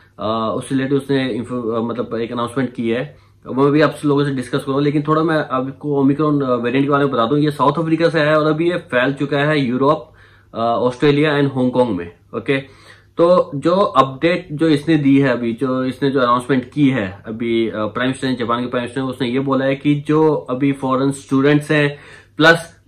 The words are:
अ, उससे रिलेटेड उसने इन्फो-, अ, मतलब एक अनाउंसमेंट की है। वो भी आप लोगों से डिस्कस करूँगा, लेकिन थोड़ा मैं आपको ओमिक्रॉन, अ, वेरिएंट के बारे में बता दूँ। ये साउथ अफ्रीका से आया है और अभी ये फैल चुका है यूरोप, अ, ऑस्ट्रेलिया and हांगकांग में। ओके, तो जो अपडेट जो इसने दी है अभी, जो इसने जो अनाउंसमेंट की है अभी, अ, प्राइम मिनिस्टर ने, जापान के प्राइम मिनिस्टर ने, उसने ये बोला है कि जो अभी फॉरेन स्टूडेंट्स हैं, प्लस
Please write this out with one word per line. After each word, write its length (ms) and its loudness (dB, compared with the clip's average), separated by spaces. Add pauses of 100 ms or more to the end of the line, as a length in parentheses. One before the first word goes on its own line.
(180)
अ, 380 -4
उससे 180 -6
रिलेटेड 240 0
उसने 320 -2
इन्फो-, 440 -6
अ, 60 -2
मतलब 340 -4
एक 180 -4
अनाउंसमेंट 420 -4
की 160 -4
है। 260 -4 (300)
वो 240 2
भी 100 4
आप 240 2
लोगों 200 2
से 60 -2
डिस्कस 340 -4
करूँगा, 180 -2
लेकिन 200 0
थोड़ा 200 0
मैं 280 0
आपको 500 -4
ओमिक्रॉन, 400 2
अ, 140 0
वेरिएंट 320 0
के 40 0
बारे 140 2
में 80 0
बता 140 2
दूँ। 120 2
ये 120 2
साउथ 280 2
अफ्रीका 300 2
से 120 0
आया 100 2
है 80 4
और 80 2
अभी 240 0
ये 60 0
फैल 360 0
चुका 260 -2
है 220 0
यूरोप, 520 0 (420)
अ, 40 -8
ऑस्ट्रेलिया 840 2
and 140 0
हांगकांग 420 0
में। 160 -8 (220)
ओके, 460 -4 (300)
तो 440 4
जो 160 0
अपडेट 840 0
जो 160 0
इसने 280 2
दी 220 4
है 100 2
अभी, 240 -2
जो 320 -4
इसने 260 -4
जो 100 0
अनाउंसमेंट 520 0
की 160 2
है 380 -4
अभी, 420 -2
अ, 80 -8
प्राइम 320 -4
मिनिस्टर 200 -4
ने, 60 -2
जापान 260 -2
के 60 -4
प्राइम 160 -4
मिनिस्टर 180 -8
ने, 60 -4
उसने 220 -4
ये 120 -2
बोला 240 0
है 120 0
कि 180 0
जो 400 2
अभी 380 -2
फॉरेन 400 0
स्टूडेंट्स 580 2
हैं, 280 0 (380)
प्लस 520 4